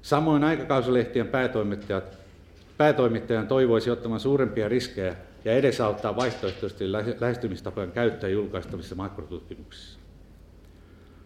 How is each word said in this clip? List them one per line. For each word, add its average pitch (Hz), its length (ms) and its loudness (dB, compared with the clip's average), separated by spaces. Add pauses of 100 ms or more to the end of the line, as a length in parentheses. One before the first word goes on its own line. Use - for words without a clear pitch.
Samoin 147 420 4
aikakausilehtien 127 840 2
päätoimittajat, 104 880 -2 (600)
päätoimittajan 113 720 2
toivoisi 120 440 4
ottavan 113 280 -4
suurempia 117 500 0
riskejä 101 460 -2 (300)
ja 110 80 2
edesauttaa 110 640 2
vaihtoehtoisten 104 760 -4
lähe-, 107 280 -2
lähestymistapojen 104 720 -4
käyttöä 113 380 0
julkaistavissa 95 680 -6
makrotutkimuksissa. - 1040 -12 (1300)